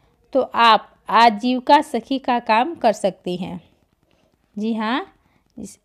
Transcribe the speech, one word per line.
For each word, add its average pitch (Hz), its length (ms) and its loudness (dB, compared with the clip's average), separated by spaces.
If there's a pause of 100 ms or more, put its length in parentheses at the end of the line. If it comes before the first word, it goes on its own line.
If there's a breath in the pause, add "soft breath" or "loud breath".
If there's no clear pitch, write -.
(340)
तो 262 80 2
आप 220 460 2 (200)
आजीविका 240 720 2
सखी 254 360 -6
का 247 220 -4
काम 240 340 -2
कर 226 180 0
सकती 180 440 -6
हैं। 175 240 -12 (960)
जी 220 180 -6
हाँ, 233 320 -6 (520)
इस - 260 -20